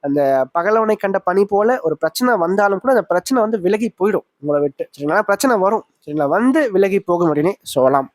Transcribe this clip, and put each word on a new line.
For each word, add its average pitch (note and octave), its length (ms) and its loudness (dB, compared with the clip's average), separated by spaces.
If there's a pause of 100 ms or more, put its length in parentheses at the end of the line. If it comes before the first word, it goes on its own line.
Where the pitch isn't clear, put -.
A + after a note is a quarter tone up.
அந்த C#3+ 180 -2 (340)
பகலவனை G#3+ 440 0
கண்ட G3 220 -2
பனி F#3+ 260 0
போல G#3 360 0
ஒரு D#3 160 -2
பிரச்சனை A#3+ 400 -2
வந்தாலும் F#3+ 460 0
கூட C4+ 100 2
அந்த G#3 120 2
பிரச்சனை F3+ 360 -2
வந்து A3 180 -2
விலகி G#3 320 -2
போயிடும் G3 360 -2 (120)
உங்களை D3 220 -2
விட்டு. C#3+ 260 -4
சரிங்களா? D#3 360 -2
பிரச்சனை A3+ 340 0
வரும். G3+ 280 0 (140)
சரிங்களா? D3 300 -4
வந்து B3+ 420 2
விலகி G3 300 0
போகும் F3 280 0
அப்படின்னே D3+ 340 0
சொல்லலாம். C3+ 520 0